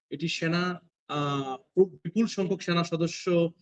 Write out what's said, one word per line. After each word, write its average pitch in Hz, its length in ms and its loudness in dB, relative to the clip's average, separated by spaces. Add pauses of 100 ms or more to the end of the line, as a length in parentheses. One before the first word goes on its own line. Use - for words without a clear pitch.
এটি 160 180 -4
সেনা, 170 540 -2 (260)
আহ, 143 500 -2 (260)
বিপুল 190 440 0
সংখ্যক 185 340 -2
সেনা 170 220 2
সদস্য, 170 680 0 (100)